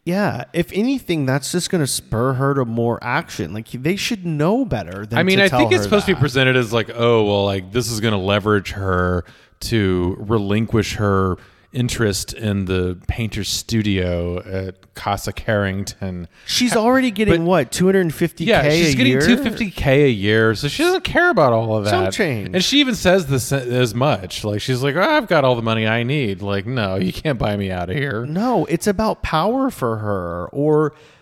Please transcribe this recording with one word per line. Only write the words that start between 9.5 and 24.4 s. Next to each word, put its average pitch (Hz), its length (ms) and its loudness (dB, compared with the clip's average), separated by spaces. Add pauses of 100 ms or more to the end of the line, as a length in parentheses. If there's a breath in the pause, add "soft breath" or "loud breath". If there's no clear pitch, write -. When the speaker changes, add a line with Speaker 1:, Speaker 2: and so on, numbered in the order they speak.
Speaker 2:
to 92 580 0
relinquish 104 760 0
her 95 420 2 (360 soft breath)
interest 117 600 -2
in 101 320 -4
the 90 320 -2 (120)
painter's 107 400 -6
studio 90 960 -2
at 95 500 -10
Casa 101 380 -4
Carrington." 98 920 -4 (180 soft breath)
Speaker 1:
She's 240 280 0
Speaker 2:
Ha-, 226 60 2
Speaker 1:
already 254 320 2
getting, 185 320 2
Speaker 2:
but 170 40 0
Speaker 1:
what, 170 260 2
two 180 140 2
hundred 190 260 4
fifty 165 320 -2
K 226 60 2
Speaker 2:
Yeah, 147 180 4
she's 160 240 4
Speaker 1:
a 131 40 0
Speaker 2:
getting 127 140 4
Speaker 1:
year? 131 100 2
Speaker 2:
two 214 160 6
fifty 226 320 -4
K 143 360 4
a - 20 6
year, 110 480 2
so 143 140 -4
she 269 140 -4
doesn't 359 200 2
care 349 260 2
about 160 220 4
all 113 260 0
of 104 60 -2
that. 104 80 0
Speaker 1:
Chump 95 220 0
change. 113 400 -2
Speaker 2:
And 185 100 0
she 269 160 2
even 262 160 0
says 175 320 2
this 135 240 -2
as 123 420 0
much. 110 520 -2